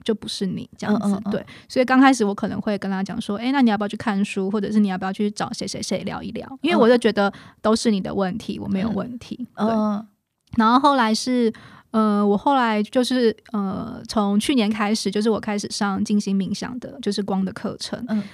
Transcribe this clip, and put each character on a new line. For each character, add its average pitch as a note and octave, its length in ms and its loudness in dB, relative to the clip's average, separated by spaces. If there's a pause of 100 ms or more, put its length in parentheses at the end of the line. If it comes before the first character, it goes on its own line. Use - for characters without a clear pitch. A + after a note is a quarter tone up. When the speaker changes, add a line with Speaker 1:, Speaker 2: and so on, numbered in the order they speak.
Speaker 1:
就 A3 100 0
不 - 100 -12
是 G#3 200 -6
你 F#3 320 -6
这 - 100 -8
样 G#3 140 0
子。 G3+ 80 0
Speaker 2:
嗯， G3+ 60 0
嗯， G3+ 100 -6
嗯。 G3+ 80 -4
Speaker 1:
对。 - 120 -4 (220)
所 - 140 0
以 - 20 4
刚 C4 160 4
开 C4+ 140 8
始 A#3+ 100 2
我 G3+ 100 0
可 G#3 140 -4
能 G3+ 140 -6
会 G#3 160 -2
跟 G3 120 -6
他 F#3+ 140 -2
讲 F#3 160 -8
说 G#3 240 -4
，“哎， B3+ 80 0
那 C#4 100 4
你 A#3 80 8
要 G3+ 80 2
不 G#3 60 -2
要 G3+ 60 -2
去 G#3+ 80 -8
看 G3+ 260 0
书？ F#3+ 260 -2
或 G#3 120 0
者 G#3+ 100 -2
是 G#3+ 80 4
你 G#3 80 6
要 F#3 100 -2
不 G3 60 -6
要 F#3+ 80 -4
去 G#3 180 -2
找 - 220 -6
谁 F#3 160 -8
谁 - 160 -8
谁 - 220 -4
聊 F3+ 180 -8
一 G3 80 -10
聊？” - 160 -10 (160)
因 D#4 80 2
为 E4+ 60 4
我 A#3 100 8
就 B3 100 8
觉 A#3 140 2
得 G3+ 200 2 (300)
都 A3 140 4
是 A#3 160 2
你 G3+ 80 2
的 - 140 -6
问 F#3+ 240 -2
题， - 200 -8
Speaker 2:
嗯。 - 60 -10
Speaker 1:
我 G3+ 60 -8
没 F#3+ 100 0
有 A3+ 120 -2
问 A#3 280 -6
题。 - 260 -10 (100)
Speaker 2:
嗯。 G#3 120 0
Speaker 1:
对。 A3+ 80 2
Speaker 2:
嗯。 G#3+ 320 0 (480)
Speaker 1:
然 A3+ 160 4
后 B3 80 6
后 C#4 160 6
来 A3 200 2
是， A#3+ 360 2 (380)
呃， G#3 360 2
我 G3+ 120 4
后 C#4 180 2
来 A3+ 280 2
就 B3+ 200 0
是， A#3+ 320 2 (180)
呃， G3+ 540 -4
从 G3+ 320 2
去 D4+ 140 0
年 A3 160 2
开 G#3+ 240 0
始， G#3 160 -2
就 G3+ 100 -2
是 A3 120 2
我 G#3 80 0
开 G#3 180 -4
始 G3+ 140 -6
上 G3 320 -2
静 G#3 180 2
心 G3 160 -2
冥 F#3+ 160 -2
想 - 260 -8
的， F3+ 220 -14
就 G3+ 100 -2
是 G3+ 120 -4
光 G3 200 -2
的 F#3 100 -4
课 - 260 -8
程。 - 280 -8
Speaker 2:
嗯。 G#3+ 160 -2 (100)